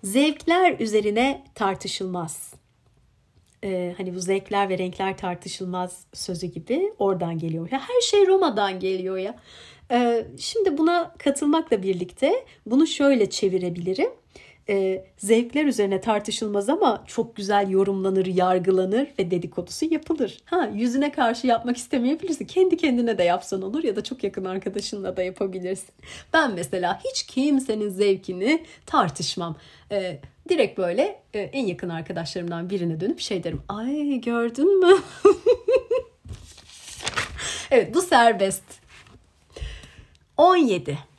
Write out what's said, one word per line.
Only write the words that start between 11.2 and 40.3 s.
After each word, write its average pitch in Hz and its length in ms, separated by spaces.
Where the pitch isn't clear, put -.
birlikte 196 640
bunu 269 200
şöyle 269 440
çevirebilirim. 185 800
Ee, 190 360
zevkler 240 480
üzerine 202 360
tartışılmaz 208 680
ama 294 380
çok 233 300
güzel 202 340
yorumlanır, 190 560
yargılanır 185 840
ve 185 120
dedikodusu 180 640
yapılır. 294 500
Ha, 339 300
yüzüne 247 380
karşı 240 340
yapmak 240 300
istemeyebilirsin. 285 680
Kendi 370 300
kendine 240 420
de 185 40
yapsan 180 400
olur 233 220
ya 208 120
da 202 80
çok - 200
yakın 190 200
arkadaşınla 190 720
da 185 60
yapabilirsin. 185 680
Ben 294 220
mesela 180 500
hiç - 180
kimsenin 262 680
zevkini 196 760
tartışmam. 170 720
Ee, 185 280
direkt 294 300
böyle, 202 440
e, 214 60
en 247 260
yakın 180 220
arkadaşlarımdan 170 800
birine 170 300
dönüp 240 200
şey 190 240
derim. 165 240
"Ay, 269 520
gördün 233 600
mü?" 370 160
<laughs> 392 100
Evet, 233 240
bu 349 80
serbest. 226 600